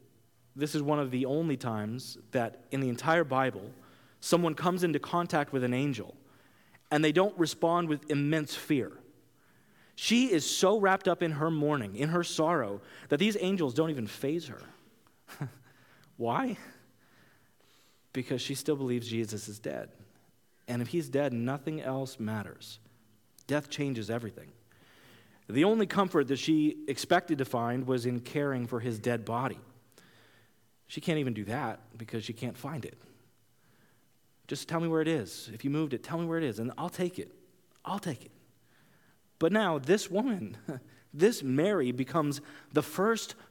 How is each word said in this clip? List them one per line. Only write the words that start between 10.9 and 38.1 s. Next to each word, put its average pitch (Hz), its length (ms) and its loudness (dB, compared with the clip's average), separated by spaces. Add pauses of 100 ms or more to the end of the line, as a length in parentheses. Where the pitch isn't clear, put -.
up 170 140 2
in 165 100 2
her 151 180 2
mourning, 147 460 0
in 143 140 0
her 175 120 2
sorrow, 156 600 0 (260)
that 147 80 4
these 208 240 2
angels 175 340 0
don't 160 160 2
even 127 160 -4
faze 151 420 -4
her. - 120 -14 (800)
<laughs> 139 80 -6 (680)
Why? 151 420 0 (1600)
Because 127 260 -2
she - 140 -4
still 151 200 -2
believes 123 320 -2
Jesus 110 420 -4
is 107 100 -12
dead. 62 320 -8 (760)
And 120 160 -2
if 113 60 -4
he's 160 200 -2
dead, 139 240 2
nothing 139 480 -2
else 131 380 -6
matters. 107 600 -8 (640)
Death 147 240 -2
changes 120 400 -4
everything. 107 400 -6 (960)
The 131 160 4
only 214 220 4
comfort 175 420 2
that 135 100 0
she 151 400 2 (100)
expected 160 500 2
to 135 60 0
find 123 420 0
was 127 200 0
in 123 140 -2
caring 135 460 -2
for 120 140 -4
his 113 180 -4
dead 117 260 -2
body. 117 340 -4 (1300)
She - 120 -10
can't 160 180 0
even 127 140 0
do 104 120 -6
that 113 360 -4 (160)
because 113 280 -8
she 127 80 -8
can't 113 240 -8
find 139 280 -8
it. - 140 -14 (1500)
"Just - 220 -8
tell 165 120 0
me 170 80 0
where 160 140 2
it 156 60 2
is. 120 460 -2
If 113 100 -8
you - 60 0
moved 147 240 0
it, 110 80 -6
tell 165 160 -6
me 170 80 -2
where 165 120 -2
it 160 60 0
is, 113 140 -2
and 120 180 -4
I'll 175 140 -6
take 180 280 -4
it. - 140 -10 (520)
I'll 196 140 -4
take 147 260 -6